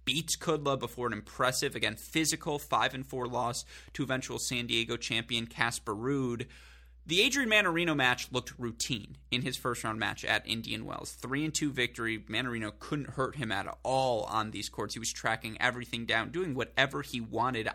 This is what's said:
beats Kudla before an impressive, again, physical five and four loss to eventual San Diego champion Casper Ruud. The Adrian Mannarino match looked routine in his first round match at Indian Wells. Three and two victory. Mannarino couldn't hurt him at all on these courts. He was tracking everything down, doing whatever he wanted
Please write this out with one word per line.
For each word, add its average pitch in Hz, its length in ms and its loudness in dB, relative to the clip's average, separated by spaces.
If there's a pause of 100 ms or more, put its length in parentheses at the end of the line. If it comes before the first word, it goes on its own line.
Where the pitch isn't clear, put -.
beats 156 340 0
Kudla 143 400 2
before 123 300 -4
an 113 60 0
impressive, 127 640 0
again, 110 200 0
physical 156 640 0
five 127 340 2
and 131 140 -8
four 123 200 -2
loss 123 360 0 (300)
to 143 100 0
eventual 131 340 -2
San 120 300 -2
Diego 117 300 2
champion 117 500 -2
Casper 117 480 0
Ruud. 123 500 0 (600)
The 175 140 4
Adrian 254 300 4
Mannarino 175 440 6
match 127 360 4
looked - 260 -2
routine 113 600 -4 (120)
in 123 140 0
his 131 140 -2
first 120 260 -2
round 110 160 -2
match 104 260 -2
at 110 220 2
Indian 113 380 -4
Wells. - 260 -8
Three 135 340 -2
and 156 80 -2
two 147 180 2
victory. 117 460 0
Mannarino 110 640 -2
couldn't 139 320 -4
hurt 123 240 -2
him 117 160 -2
at 98 160 0 (160)
all 127 400 4
on 107 260 0
these 107 200 -6
courts. 110 260 -4
He 113 40 -8
was 113 140 -2
tracking 113 480 -2
everything 120 460 0
down, 113 240 2
doing 165 240 -2
whatever 135 480 2
he 120 180 -6
wanted 113 540 2